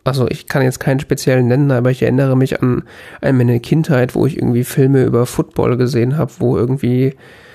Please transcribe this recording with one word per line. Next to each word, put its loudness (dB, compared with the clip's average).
Also 0
ich -8
kann 0
jetzt -2
keinen 0
speziellen 0
nennen, 2
aber 2
ich -2
erinnere 2
mich 0
an, 0
an 0
meine 2
Kindheit, 0
wo 2
ich -4
irgendwie 0
Filme 2
über 0
Football -2
gesehen 0
habe, -4
wo 0
irgendwie -2